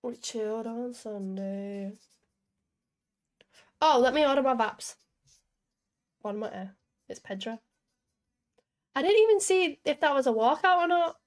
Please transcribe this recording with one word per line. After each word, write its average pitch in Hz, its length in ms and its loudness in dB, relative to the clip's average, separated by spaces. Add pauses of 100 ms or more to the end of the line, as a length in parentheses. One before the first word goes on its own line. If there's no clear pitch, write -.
We 240 140 -8
chilled 226 520 -6
on 240 260 -8
Sunday. 196 1000 -10 (1900)
Oh, 302 180 4
let 254 140 4
me 302 100 4
order 269 180 2
my 262 120 2
Vaps. - 400 -4 (1300)
One 208 160 -8
minute. 196 300 -10 (400)
It's - 100 -14
Pedro. 220 400 -12 (1400)
I 277 80 -2
didn't 415 180 4
even 427 200 6
see 370 440 0
if 294 160 -2
that 285 140 2
was 269 140 2
a 233 40 0
walkout 277 440 2
or 349 100 2
not. 339 300 0 (100)